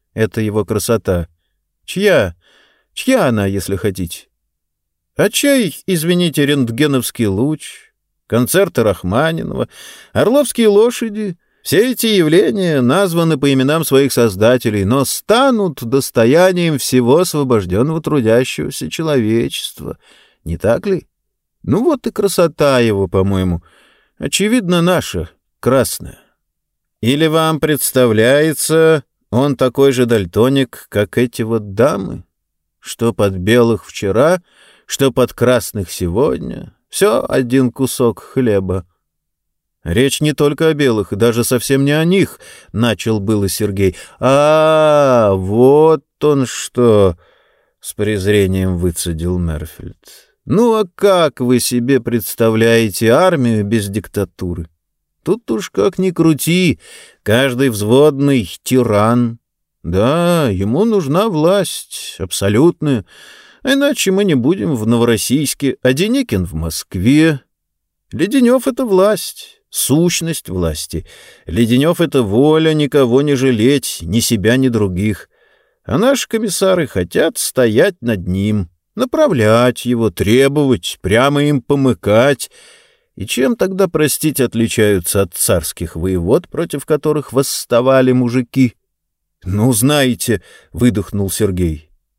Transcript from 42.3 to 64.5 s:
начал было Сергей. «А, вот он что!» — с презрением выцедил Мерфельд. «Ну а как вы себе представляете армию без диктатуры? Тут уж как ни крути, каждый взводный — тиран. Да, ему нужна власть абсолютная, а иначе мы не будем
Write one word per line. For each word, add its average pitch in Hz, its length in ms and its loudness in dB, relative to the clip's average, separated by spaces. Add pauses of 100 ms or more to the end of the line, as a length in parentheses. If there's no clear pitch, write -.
начал 110 460 -2
было 101 300 -2
Сергей. 98 480 -2 (240)
«А, 147 1120 4
вот 131 720 4 (180)
он 139 240 2
что!» — 104 720 2 (600)
с - 120 -16
презрением 95 840 0
выцедил 87 600 -4
Мерфельд. 78 580 -8 (460)
«Ну 220 300 2
а 214 100 0 (100)
как 180 460 2
вы 123 180 2
себе 123 420 0
представляете 113 1080 0
армию 127 560 2
без 101 240 -2
диктатуры? 92 800 -6 (560)
Тут 233 260 -4
уж 214 200 -6
как 196 280 0
ни 185 120 0
крути, 165 680 0 (440)
каждый 127 480 0
взводный — 135 800 2 (140)
тиран. 117 760 2 (440)
Да, 143 680 0
ему 104 340 -2
нужна 196 440 0
власть 175 880 -2
абсолютная, 117 880 0 (560)
а 269 100 -2
иначе 277 380 0
мы 196 140 0
не 175 100 2
будем 165 400 0